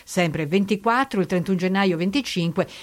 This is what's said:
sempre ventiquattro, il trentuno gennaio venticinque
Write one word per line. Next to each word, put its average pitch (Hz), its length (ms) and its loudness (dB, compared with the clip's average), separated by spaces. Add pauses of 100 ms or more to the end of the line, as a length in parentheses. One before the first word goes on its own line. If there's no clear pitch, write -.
sempre 165 420 0
ventiquattro, 208 760 0
il 180 60 2
trentuno 180 300 0
gennaio 185 400 2
venticinque 180 720 -2 (160)